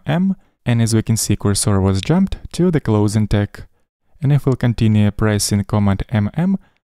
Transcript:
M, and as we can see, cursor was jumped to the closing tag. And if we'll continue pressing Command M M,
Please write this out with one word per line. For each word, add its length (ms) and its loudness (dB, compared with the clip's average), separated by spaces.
M, 280 0
and 160 0
as 100 0
we 100 2
can 140 -2
see, 200 -2
cursor 440 0
was 200 2
jumped 380 0
to 160 2
the 100 0
closing 480 0
tag. 380 -2
And 120 0
if 140 0
we'll 100 2
continue 540 2
pressing 540 -2
Command 440 0
M 260 -2
M, 240 0